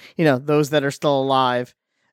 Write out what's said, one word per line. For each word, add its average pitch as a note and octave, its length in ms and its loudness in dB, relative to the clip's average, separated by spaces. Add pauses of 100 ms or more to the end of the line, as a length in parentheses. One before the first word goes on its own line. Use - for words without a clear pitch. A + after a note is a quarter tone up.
(160)
you E3 80 0
know, C3+ 140 2
those D3 320 0
that D3 140 0
are C#3 60 -2
still C#3 320 -2
alive. B2+ 520 -2 (380)